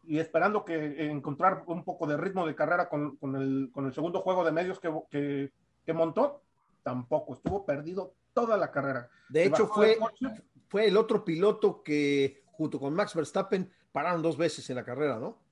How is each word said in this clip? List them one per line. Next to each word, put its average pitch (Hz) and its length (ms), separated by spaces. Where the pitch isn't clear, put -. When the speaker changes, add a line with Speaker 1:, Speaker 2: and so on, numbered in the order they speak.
Speaker 1:
y 156 160
esperando 190 440
que, 165 120
eh, 151 340
encontrar 151 560
un 170 160
poco 170 240
de 147 100
ritmo 180 300
de 147 80
carrera 170 340
con, 147 280
con 135 180
el, 135 400
con 139 120
el 127 60
segundo 175 280
juego 185 240
de 160 80
medios 180 260
que, 165 140
que, 143 420
que 160 80
montó, 165 480
tampoco, 127 520
estuvo 190 300
perdido 156 500
toda 226 240
la 170 160
carrera. 135 360
Speaker 2:
De 151 140
Speaker 1:
Se 190 80
Speaker 2:
hecho, 214 180
Speaker 1:
bajó 214 140
del 220 160
Speaker 2:
fue, - 20
Speaker 1:
coche. 226 420
Speaker 2:
fue 208 220
el 190 80
otro 220 280
piloto 196 560
que, 143 680
junto 135 300
con 139 120
Max 190 220
Verstappen, 185 560
pararon 165 280
dos 156 160
veces 156 320
en 131 60
la 120 100
carrera, 127 320
¿no? 165 220